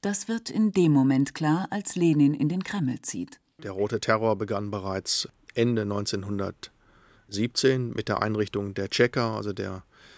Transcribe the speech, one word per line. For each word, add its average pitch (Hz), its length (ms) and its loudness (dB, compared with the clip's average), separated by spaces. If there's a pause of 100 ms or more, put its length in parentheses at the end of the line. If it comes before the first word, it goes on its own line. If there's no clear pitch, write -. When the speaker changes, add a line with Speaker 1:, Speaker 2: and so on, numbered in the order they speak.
Speaker 1:
Das 202 260 -2
wird 226 240 -6
in 214 200 2
dem 175 200 6
Moment 135 420 4
klar, 160 380 0
als 202 240 -2
Lenin 151 400 4
in 151 120 0
den 180 160 -2
Kreml 131 380 -4
zieht. - 380 -6 (240)
Speaker 2:
Der 101 80 -8
rote 104 280 0
Terror 110 360 2
begann 104 340 -2
bereits 98 580 -4 (280)
Ende 117 300 2
neunzehnhundertsiebzehn 101 2000 -4
mit 113 120 -4
der 110 140 0
Einrichtung 101 540 -2
der 98 140 -4
Cheka, 120 460 0
also 104 160 -6
der 95 320 -8 (340)